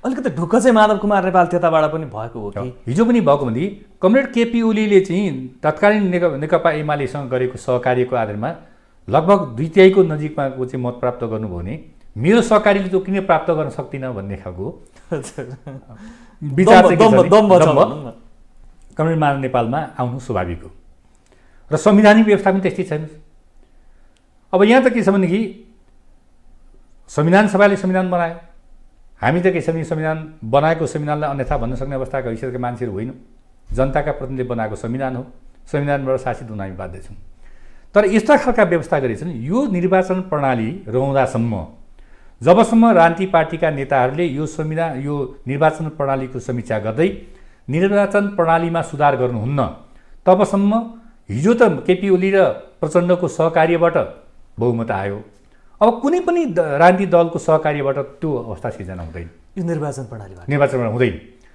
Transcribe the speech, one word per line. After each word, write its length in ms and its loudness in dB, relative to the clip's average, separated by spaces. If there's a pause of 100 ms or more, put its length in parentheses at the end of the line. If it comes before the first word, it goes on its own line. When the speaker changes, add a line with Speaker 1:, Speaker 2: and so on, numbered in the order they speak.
Speaker 1:
अलिकति 260 -4
ढुक्क 260 -2
चाहिँ 160 4
माधव 260 4
कुमार 260 0
नेपाल 220 2
त्यताबाट 460 0
पनि 120 -6
भएको 360 -12
हो 100 -8
कि? 360 -10
Speaker 2:
हिजो 180 2
पनि 160 2
भएको 260 2
भनेदेखि 560 -6
कमरेड 300 2
केपी 300 0
ओलीले 380 4
चाहिँ 640 -4
तत्कालीन 440 2
नेक-, 340 0
नेकपा 300 0
एमालेसँग 600 -4
गरेको 280 -4
सहकार्यको 580 -2
आधारमा 400 -6 (520)
लगभग 480 2
दुई 120 -4
तिहाईको 340 6
नजिकमाको 640 -4
चाहिँ 200 -8
मत 140 -6
प्राप्त 240 -4
गर्नुभयो 340 -6
भने 260 -10 (320)
मेरो 260 2
सहकारीले 460 2
त्यो 120 0
किन 260 -4
प्राप्त 240 0
गर्न 200 -2
सक्दिनँ 440 -10
भन्ने 220 -10
खालको 300 -12 (300)
Speaker 1:
<laughs> 160 -12 (1300)
Speaker 2:
विचार 400 6
चाहिँ 140 4
Speaker 1:
दम्भ, 140 6
Speaker 2:
के 60 6
छ 40 6
भने 80 4
Speaker 1:
दम्भ, 240 6
दम्भ 100 8
छ 40 6
Speaker 2:
दम्भ 120 4
Speaker 1:
भनौँ 260 0
न। 80 -14 (840)
Speaker 2:
कमरेड 220 0
माधव 200 0
नेपालमा 400 -2 (200)
आउनु 200 -4
स्वाभाविक 440 -6
हो 80 -20 (1000)
र 40 0
संवैधानिक 500 6
व्यवस्था 260 2
पनि 80 0
त्यस्तै 240 -4
छैन। 240 -6 (1500)
अब 80 6
यहाँ 220 6
त 100 2
के 80 0
छ 60 2
भनेदेखि 680 -2 (1300)
संविधान 400 4
सभाले 280 4
संविधान 340 -2
बनायो, 240 -2 (840)
हामी 200 2
त 60 0
के 140 2
छ 100 -4
भने 140 -4
संविधान 500 -6 (100)
बनाएको 420 2
संविधानलाई 440 -4
अन्यथा 280 -4
भन्न 160 -4
सक्ने 200 -8
अवस्थाका 360 -6
हैसियतका 280 -8
मान्छेहरू 340 -6
होइनौँ, 240 -8 (560)
जनताका 400 -2
प्रतिनिधिले 360 -8
बनाएको 280 -6
संविधान 400 -6
हो, 100 -10 (400)
संविधानबाट 540 -2
शासित 300 -8
हुन 100 -10
हामी 160 -10
बाध्य 220 -12
छौँ। 180 -18 (800)
तर 120 4
यस्ता 300 4
खालका 260 2
व्यवस्था 360 0
गरेका 220 -4
छन्। 220 -8
यो 240 -2
निर्वाचन 540 0
प्रणाली 680 -4
रहँदासम्म, 800 -2 (760)
जबसम्म 440 6
राजनीतिक 460 4
पार्टीका 380 0
नेताहरूले 540 0
यो 220 -4
संविधान, 540 -6
यो 380 -6 (100)
निर्वाचन 400 0
प्रणालीको 500 -4
समीक्षा 400 -6
गर्दै 300 -2 (600)
निर्वाचन 640 0
प्रणालीमा 460 0
सुधार 340 0
गर्नुहुन्न, 460 -2 (640)
तबसम्म 640 2 (380)
हिजो 240 2
त 80 4 (240)
केपी 240 0
ओली 200 2
र 80 2 (420)
प्रचण्डको 480 0
सहकार्यबाट 680 0 (640)
बहुमत 320 -2
आयो, 340 -6 (580)
अब 180 2
कुनै 200 0
पनि 260 -2
द-, 120 -4
राजनीतिक 520 4
दलको 280 2
सहकार्यबाट 600 0
त्यो 340 -6
अवस्था 380 -8
सिर्जना 320 -12
हुँदैन। 280 -14 (280)
Speaker 1:
यो 60 -4
निर्वाचन 400 -6
प्रणालीबाट? 440 -16
Speaker 2:
निर्वाचन 240 2
प्रणाली 200 -2
हुँदैन, 280 0 (340)